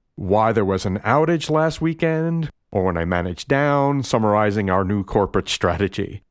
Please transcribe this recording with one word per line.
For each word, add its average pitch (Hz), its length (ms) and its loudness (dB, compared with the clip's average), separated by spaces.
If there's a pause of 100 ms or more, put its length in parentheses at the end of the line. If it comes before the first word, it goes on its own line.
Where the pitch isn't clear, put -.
(160)
why 104 360 2
there 104 120 2
was 95 200 0
an 101 160 -2
outage 151 480 0
last 156 320 0
weekend, 160 720 -2 (200)
or 95 140 0
when 87 140 -2
I 82 80 -2
manage 87 400 -4
down, 143 560 0
summarizing 107 680 2
our 95 160 2
new 101 200 -2
corporate 98 440 0
strategy. 95 840 -2